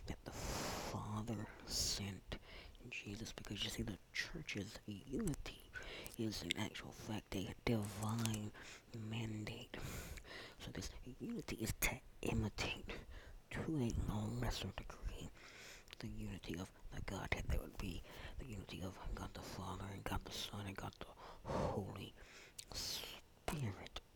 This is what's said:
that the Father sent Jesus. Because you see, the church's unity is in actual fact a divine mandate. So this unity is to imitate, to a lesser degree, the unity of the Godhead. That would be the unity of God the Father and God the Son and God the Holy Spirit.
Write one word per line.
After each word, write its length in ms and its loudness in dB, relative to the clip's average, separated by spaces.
that 160 0
the 80 -6
Father 1160 0
sent 720 2
Jesus. 460 -2
Because 280 0
you 60 2
see, 140 2
the 140 0
church's 760 0
unity 840 0
is 260 2
in 180 2
actual 300 -2
fact 440 -2
a 120 2
divine 840 4
mandate. 680 -2
So 140 -6
this 160 -2
unity 380 -2
is 240 2
to 80 8
imitate, 680 2
to 80 0
a 840 4
lesser 360 4
degree, 520 -2
the 80 -2
unity 520 -2
of 100 -2
the 100 -2
Godhead. 440 2
That 120 8
would 160 -6
be 240 0
the 60 -2
unity 400 -4
of 120 -2
God 180 0
the 80 -4
Father 520 -2
and 100 -4
God 200 6
the 80 -6
Son 340 -2
and 100 -2
God 240 -2
the 520 -6
Holy 640 2
Spirit. 1300 -2